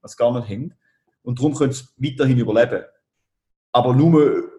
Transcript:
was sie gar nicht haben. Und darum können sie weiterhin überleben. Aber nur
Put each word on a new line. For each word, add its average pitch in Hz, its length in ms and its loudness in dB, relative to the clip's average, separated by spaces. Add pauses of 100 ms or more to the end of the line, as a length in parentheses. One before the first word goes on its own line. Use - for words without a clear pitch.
was - 120 -20
sie - 40 -16
gar 120 220 0
nicht 107 100 -10
haben. 123 240 -12 (500)
Und 123 140 -6
darum 143 160 0
können 135 200 -2
sie - 100 -14 (140)
weiterhin 131 420 0
überleben. 107 440 0 (920)
Aber 127 200 2
nur 151 640 2